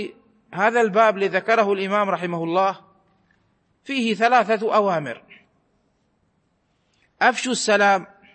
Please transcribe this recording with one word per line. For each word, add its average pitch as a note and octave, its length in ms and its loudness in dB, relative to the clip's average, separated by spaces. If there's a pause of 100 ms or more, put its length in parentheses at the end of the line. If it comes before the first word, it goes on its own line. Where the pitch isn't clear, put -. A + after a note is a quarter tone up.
(540)
هذا A3 280 0
الباب G#3+ 360 2
الذي F#3+ 200 -2
ذكره G3+ 360 0
الإمام G3 360 -2
رحمه F3 340 -4
الله F#3 360 -2 (1040)
فيه A#3 300 -2
ثلاثة A3 640 0
أوامر: E3 480 -2 (2000)
"أفشوا B3 300 0
السلام"، G3+ 560 2 (280)